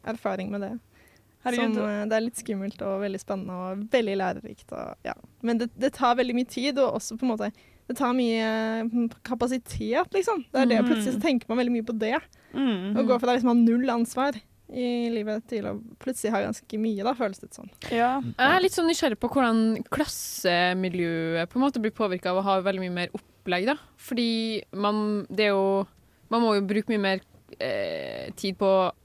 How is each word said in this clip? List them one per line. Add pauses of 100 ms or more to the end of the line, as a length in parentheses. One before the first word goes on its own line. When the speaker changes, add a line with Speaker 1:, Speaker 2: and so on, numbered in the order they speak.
Speaker 1:
erfaring
med
det. (640)
Speaker 2:
Herregud.
Speaker 1:
Som,
eh,
det
er
litt
skummelt
og
veldig
spennende
og
veldig
lærerikt.
Og,
ja. (280)
Men
det, (100)
det
tar
veldig
mye
tid,
og
også
på
en
måte, (360)
det
tar
mye,
mm, (140)
kapasitet,
liksom.
Det
er
det,
Speaker 2:
Mm.
Speaker 1:
plutselig
så
tenker
man
veldig
mye
på
det. (320)
Speaker 2:
Mm.
Speaker 1:
Og
går
fra
liksom
å
ha
null
ansvar (380)
i
livet
til
å (160)
plutselig
ha
ganske
mye,
da,
føles
det
sånn. (200)
Speaker 2:
Ja.
Speaker 3:
Jeg
er
litt
sånn
nysgjerrig
på
hvordan
klassemiljøet
på
en
måte
blir
påvirket
av
å
ha
veldig
mye
mer
opplegg,
da. (220)
Fordi (100)
man,
det
er
jo, (440)
man
må
jo
bruke
mye
mer, (380)
eh,
tid
på (140)